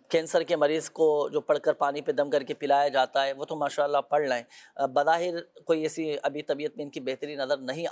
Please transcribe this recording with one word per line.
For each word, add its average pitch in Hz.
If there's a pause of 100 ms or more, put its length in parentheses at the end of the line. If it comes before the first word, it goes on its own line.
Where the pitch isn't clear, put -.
کینسر 165
کے 165
مریض 151
کو 151
جو 147
پڑھ 147
کر 151
پانی 143
پہ 143
دم 143
کر 143
کے 135
پلایا 139
جاتا 135
ہے، 139
وہ 139
تو 156
ماشاءاللہ 143
پڑھ 143
لیں۔ 127
اے، -
بظاہر 165
کوئی 160
ایسی 156
ابھی 147
طبیعت 147
میں 147
ان 139
کی 156
بہتری 131
نظر 139
نہیں 135